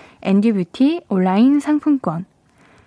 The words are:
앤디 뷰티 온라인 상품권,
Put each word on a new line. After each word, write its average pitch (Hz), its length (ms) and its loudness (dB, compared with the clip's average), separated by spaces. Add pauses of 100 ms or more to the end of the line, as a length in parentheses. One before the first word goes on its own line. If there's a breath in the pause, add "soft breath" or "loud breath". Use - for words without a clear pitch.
(220 loud breath)
앤디 202 300 2
뷰티 262 560 -2
온라인 202 520 2
상품권, 277 640 -2 (640 soft breath)